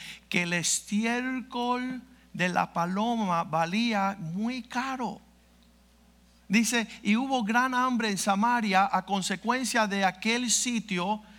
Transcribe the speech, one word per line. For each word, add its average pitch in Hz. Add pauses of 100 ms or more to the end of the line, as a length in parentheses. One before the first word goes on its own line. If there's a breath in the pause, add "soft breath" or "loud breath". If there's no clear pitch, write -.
(280 loud breath)
que 175
el 170
estiércol 240 (300 loud breath)
de 175
la 180
paloma 185
valía 196
muy 220
caro. 247 (1300)
Dice: 220 (140 loud breath)
"Y 208
hubo 262
gran 247
hambre 247
en 196
Samaria 208
a 185
consecuencia 220
de 196
aquel 226
sitio". 214 (160 loud breath)